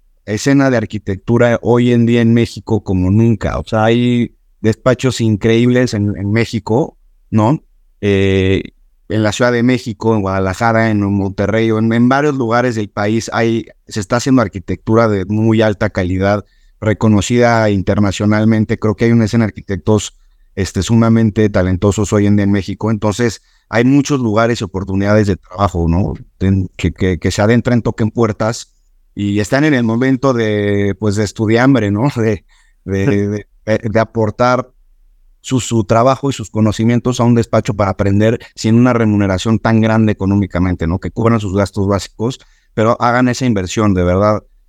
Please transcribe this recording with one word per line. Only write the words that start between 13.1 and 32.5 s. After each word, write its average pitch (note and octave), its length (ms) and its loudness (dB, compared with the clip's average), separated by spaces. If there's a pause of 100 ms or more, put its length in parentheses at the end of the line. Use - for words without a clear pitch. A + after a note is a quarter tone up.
hay, A2+ 320 -2 (200)
se G#2+ 140 -8
está A#2+ 160 -4
haciendo C3 240 2
arquitectura G#2+ 680 -2
de G2 200 -2
muy A2 340 0
alta G#2+ 300 0
calidad, G2 560 -2 (340)
reconocida A2 880 2
internacionalmente. G#2 1120 0
Creo A2 180 -2
que A#2+ 80 -2
hay A#2 80 2
una A#2 140 4
escena A2+ 180 0
de G#2 40 -2
arquitectos, G2+ 680 -4 (360)
este, F#2+ 280 -4
sumamente A2+ 680 2
talentosos F#2+ 640 0
hoy G2+ 120 2
en G#2 100 4
día G2+ 80 2
en G2+ 80 0
México. G2+ 380 -4
Entonces, A2 520 -2 (260)
hay A#2 160 0
muchos C#3 360 2
lugares A2+ 400 0
y A2+ 40 -6
oportunidades G2 640 0
de F#2 100 0
trabajo, F2+ 520 -4
¿no? E2+ 260 0 (240)
Ten-, F#2+ 380 0
que, E2+ 160 -2
que, F#2 260 -2
que G2 120 -2
se G#2+ 120 -2
adentran, A#2 400 2
toquen A2 280 -4
puertas A2 640 -4 (400)
y G2+ 260 -2
están C3+ 240 0
en D3+ 100 2
el A#2+ 100 0
momento C3 480 0
de, G#2 680 0
pues, G#2 180 -2
de G#2+ 80 0
estudiambre, A2+ 680 2
¿no? A2 260 0
De, A2 280 -2 (400)